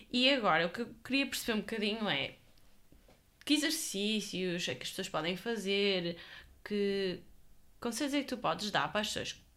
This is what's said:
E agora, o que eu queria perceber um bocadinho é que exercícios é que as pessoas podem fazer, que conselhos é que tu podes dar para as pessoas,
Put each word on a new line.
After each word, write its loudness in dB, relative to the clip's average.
E 6
agora, 4
o -2
que -6
eu -4
queria 2
perceber -2
um 0
bocadinho -2
é -2
que 4
exercícios 0
é -4
que -12
as -6
pessoas -6
podem -2
fazer, 0
que 0
conselhos -2
é 4
que -6
tu -2
podes 0
dar 2
para 2
as -2
pessoas, -6